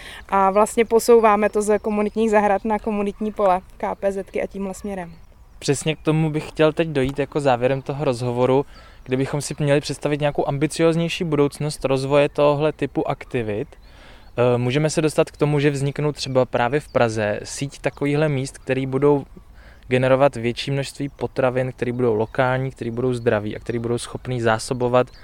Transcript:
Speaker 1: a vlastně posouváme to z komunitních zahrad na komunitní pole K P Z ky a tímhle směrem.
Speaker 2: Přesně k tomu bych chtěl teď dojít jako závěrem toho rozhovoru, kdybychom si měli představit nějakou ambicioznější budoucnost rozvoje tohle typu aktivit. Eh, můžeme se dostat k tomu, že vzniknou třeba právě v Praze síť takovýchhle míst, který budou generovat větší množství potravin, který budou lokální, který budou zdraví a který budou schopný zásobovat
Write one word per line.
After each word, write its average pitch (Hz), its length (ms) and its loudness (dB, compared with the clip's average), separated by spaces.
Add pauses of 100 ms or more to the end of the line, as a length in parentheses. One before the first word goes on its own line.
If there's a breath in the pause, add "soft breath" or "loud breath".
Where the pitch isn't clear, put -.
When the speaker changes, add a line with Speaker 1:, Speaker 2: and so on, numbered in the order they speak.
(280 loud breath)
Speaker 1:
a 196 220 4
vlastně 208 340 2
posouváme 214 640 4
to 208 140 0
z 208 160 2
komunitních 214 520 -2
zahrad 202 340 4
na 214 140 -2
komunitní 208 540 -4
pole 185 280 2 (160)
K 190 180 -6
P 196 180 -2
Z 190 180 -8
ky 202 120 -4
a 196 40 -4
tímhle 196 280 -8
směrem. 185 380 -10 (460)
Speaker 2:
Přesně 147 380 -2
k - 60 -20
tomu 156 280 0
bych 151 180 -6
chtěl 156 240 2
teď 165 160 -2
dojít 139 300 -2
jako 143 220 -4
závěrem 131 420 2
toho 143 220 -6
rozhovoru, 127 600 0 (380 soft breath)
kdybychom 135 360 -2
si 147 180 -8
měli 147 220 2
představit 147 400 -4
nějakou 147 280 -2
ambicioznější 165 760 0
budoucnost 147 600 -2
rozvoje 135 440 2
tohle 147 440 2
typu - 360 -4
aktivit. 120 600 -4 (680 soft breath)
Eh, 120 220 4
můžeme 135 320 0
se 165 120 0
dostat 156 280 0
k - 60 -20
tomu, 147 240 2
že 147 100 4
vzniknou 143 420 -2
třeba 127 320 0
právě 120 360 0
v - 80 -20
Praze 110 560 0
síť - 340 -10
takovýchhle 143 500 -2
míst, 135 300 -4
který 131 280 -4
budou 139 380 2 (640 soft breath)
generovat 131 480 4
větší 117 340 -4
množství 139 380 -6
potravin, 127 640 -2
který 120 200 -4
budou 120 220 0
lokální, 127 560 -2
který 117 200 -8
budou 123 240 -2
zdraví 110 420 -2
a - 20 -12
který 117 200 -6
budou 117 200 -2
schopný 123 420 -8
zásobovat 120 680 0 (180 soft breath)